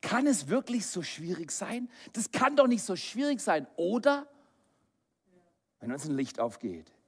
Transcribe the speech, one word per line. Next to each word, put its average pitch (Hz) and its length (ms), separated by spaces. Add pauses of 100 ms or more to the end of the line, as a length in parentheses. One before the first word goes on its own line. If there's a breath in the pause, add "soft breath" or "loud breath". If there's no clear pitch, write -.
Kann 247 240
es 180 220
wirklich 233 380
so - 160
schwierig 160 500
sein? 247 380 (240 loud breath)
Das - 180
kann 285 240
doch 277 120
nicht 240 160
so 190 120
schwierig 277 460
sein, 156 340
oder? 247 520 (1500)
Wenn 117 120
uns 139 140
ein 151 100
Licht 135 240
aufgeht 107 520 (160)